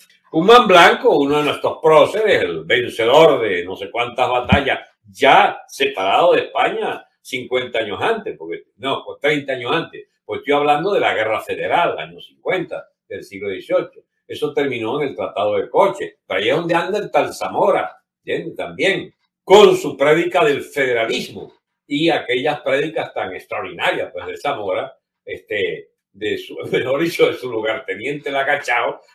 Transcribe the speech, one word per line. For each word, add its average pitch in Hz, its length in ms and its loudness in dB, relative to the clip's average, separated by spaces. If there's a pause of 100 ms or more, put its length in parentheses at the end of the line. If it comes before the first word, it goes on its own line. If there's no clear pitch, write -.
(300)
Guzmán 220 380 6
Blanco, 180 500 6
uno 143 200 2
de 147 80 0
nuestros - 360 -2
próceres, 156 600 4
el 82 240 -6
vencedor 127 760 4
de 92 220 -2
no 92 140 -10
sé 98 120 -10
cuántas 120 400 -2
batallas, 123 500 0 (300)
ya 151 600 4
separado 131 640 2
de 160 80 2
España - 640 -4 (160)
cincuenta 123 580 -6
años 104 220 -6
antes, 214 360 -4
porque, 82 280 -12 (100)
no, 131 300 -6
pues, - 160 -16
treinta 139 320 -2
años 123 200 -6
antes, - 360 -8 (160)
pues 107 140 -8
estoy 139 140 -2
hablando 147 380 2
de 180 80 2
la 110 140 0
Guerra 107 260 -2
Federal, 131 580 -2
años - 280 -14
cincuenta, 160 640 -8 (180)
del 95 160 -12
siglo 98 260 -12
dieciocho. - 520 -4 (260)
Eso 147 260 -6
terminó 127 480 -2
en 135 80 -2
el 101 60 -12
Tratado 104 400 -2
de 95 140 -2
Coche, 170 580 0
pero 95 140 -2
ahí 110 80 0
es 135 60 2
donde 170 200 -2
anda 190 240 -2
el - 100 -8
tal - 240 0
Zamora, 175 600 -2 (280)
¿entiendes? 139 340 -8
También, 90 580 -4 (280)
con 196 320 8
su 139 220 -6
prédica 165 460 2
del 143 180 0
federalismo 120 920 -4 (340)
y 151 220 0
aquellas 135 520 -2
prédicas 147 520 -4
tan 98 200 -4
extraordinarias, 107 800 -6
pues, - 140 -10
de 110 100 -10
Zamora, 113 580 -6 (280)
este, 98 680 -8 (240)
de 101 240 -6
su, - 180 -14
<laughs> - 160 -10
mejor 135 300 0
dicho, 165 260 2
de - 60 0
su 127 180 -10
lugarteniente 110 800 -6
Lacachao, 139 720 -2 (140)